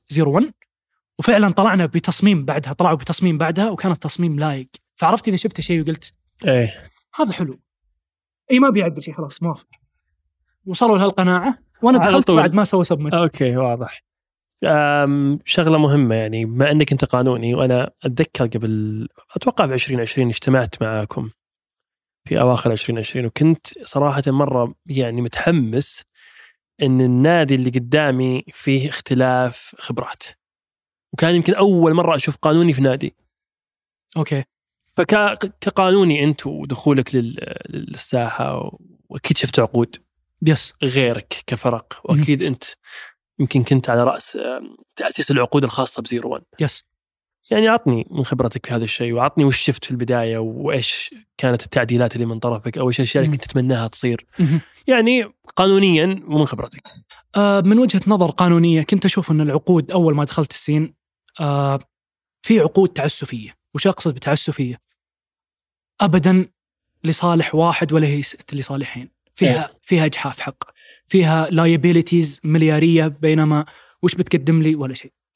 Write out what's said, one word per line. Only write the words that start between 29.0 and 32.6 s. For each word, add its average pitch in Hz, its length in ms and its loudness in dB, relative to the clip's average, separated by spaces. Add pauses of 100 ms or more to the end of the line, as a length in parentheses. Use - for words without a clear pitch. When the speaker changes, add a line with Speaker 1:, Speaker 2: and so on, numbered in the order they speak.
Speaker 2:
خبرات، - 440 -10 (920)
وكان 170 220 2
يمكن 175 200 2
أول 175 400 4
مرة 165 220 2
أشوف 139 200 -4
قانوني 165 360 4